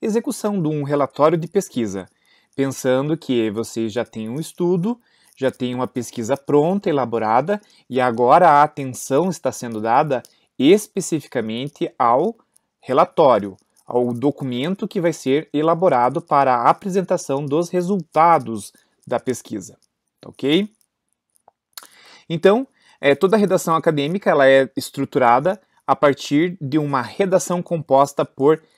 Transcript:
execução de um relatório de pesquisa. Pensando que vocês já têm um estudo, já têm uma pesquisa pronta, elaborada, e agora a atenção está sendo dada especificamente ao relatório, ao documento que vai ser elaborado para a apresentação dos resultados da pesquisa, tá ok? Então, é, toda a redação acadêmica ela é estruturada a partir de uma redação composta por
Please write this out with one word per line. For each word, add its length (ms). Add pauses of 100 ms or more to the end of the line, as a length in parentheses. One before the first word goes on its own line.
execução 600
de 60
um 160
relatório 540
de 100
pesquisa. 600 (480)
Pensando 600
que 360
vocês 420
já 100
têm 240
um 100
estudo, 640 (380)
já 120
têm 240
uma 140
pesquisa 480
pronta, 540
elaborada, 720 (280)
e 120
agora 480
a 140
atenção 680
está 240
sendo 260
dada 420 (360)
especificamente 1400
ao 380 (460)
relatório, 760 (300)
ao 280
documento 760
que 120
vai 140
ser 400
elaborado 680
para 340
a 140
apresentação 760
dos 240
resultados 1040 (340)
da 120
pesquisa, 580 (420)
tá 100
ok? 400 (1600)
Então, 380 (320)
é, 160
toda 220
a 20
redação 360
acadêmica 540
ela 200
é 260
estruturada 840 (260)
a 80
partir 640
de 180
uma 240
redação 640
composta 600
por 360 (160)